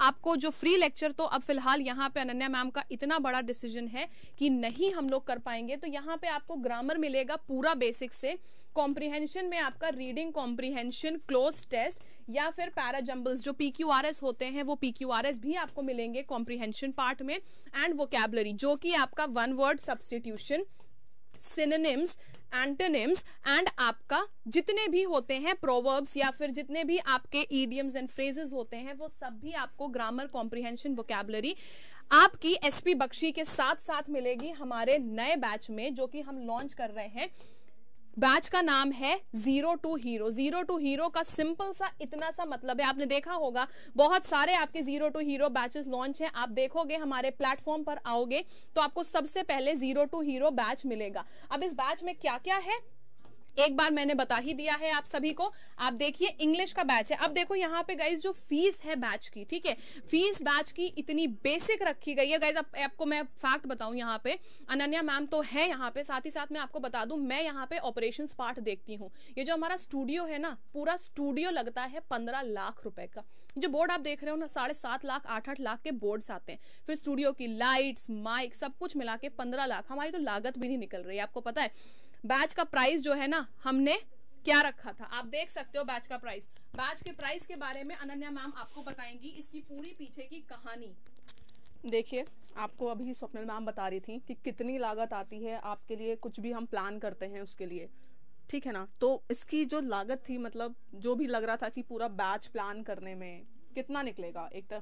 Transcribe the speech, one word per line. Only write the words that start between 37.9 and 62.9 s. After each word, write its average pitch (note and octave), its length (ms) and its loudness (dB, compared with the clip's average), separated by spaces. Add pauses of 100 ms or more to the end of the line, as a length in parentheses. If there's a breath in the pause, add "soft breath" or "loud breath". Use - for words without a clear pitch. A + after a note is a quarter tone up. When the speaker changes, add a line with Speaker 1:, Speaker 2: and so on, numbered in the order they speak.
Speaker 1:
Batch C4 320 6
का F4+ 120 4
नाम C#4 300 6
है C4+ 240 2 (220)
Zero C4+ 400 4
to D#4+ 200 -2
Hero। A3+ 340 0
Zero C#4+ 340 2
to F4+ 140 2
Hero C#4+ 340 2
का E4 120 2
simple E4 480 0
सा F#4+ 180 -2 (100)
इतना D#4 300 -4
सा F4 140 -2
मतलब C4 360 -2
है, C4+ 60 4
आपने C4+ 200 2
देखा C#4+ 280 2
होगा C4 320 2 (280 loud breath)
बहुत D#4+ 300 8
सारे D#4 300 6
आपके D#4+ 280 2
Zero C#4+ 280 2
to D#4 140 0
Hero C#4+ 260 4
batches B3+ 360 -2
launch C4 340 -2
हैं। D#4 120 0
आप A#3+ 180 0
देखोगे C#4 460 2
हमारे C4+ 360 0
platform C#4+ 500 0
पर D4 240 -2
आओगे A#3+ 380 2 (300 loud breath)
तो D#4+ 60 6
आपको D4 240 2
सबसे E4+ 400 0
पहले C#4 320 2
Zero C4+ 300 4
to D#4+ 180 -2
Hero C#4+ 280 4
batch B3 320 0
मिलेगा। G#3+ 400 -2 (260 loud breath)
अब C#4+ 120 0
इस F4+ 120 0
batch C#4 280 0
में F4 120 -2
क्या C4 240 0
क्या F#4+ 200 2
है G4+ 220 0 (760)
एक C#4 200 6
बार D#4 140 6
मैंने D4 240 4
बता B3+ 220 4
ही C4 160 0
दिया D4 220 0
है D#4 160 0
आप D4+ 140 2
सभी D#4 280 0
को। D#4+ 180 0 (280 loud breath)
आप B3 140 2
देखिए D4 340 2 (120)
English D#4+ 340 4
का F#4 100 2
batch B3 280 4
है। D4 60 0
अब D#4 140 2
देखो F4 240 2
यहाँ E4+ 280 2
पे F4 120 -2
guys D#4 260 2
जो F#4+ 100 0
fees F4+ 520 2
है D#4 120 -2
batch A3+ 320 -2
की, G#3 180 -8
ठीक E4+ 200 -2
है, D4 80 2 (300 loud breath)
Fees F#4 380 4
batch C#4+ 300 2
की F4 160 -2
इतनी D#4 400 0 (160)
basic E4+ 400 2
रखी D4 320 0
गई C#4 140 6
है D#4 100 4
Guys। D4+ 180 4
आप, - 200 -2
आपको C#4 280 0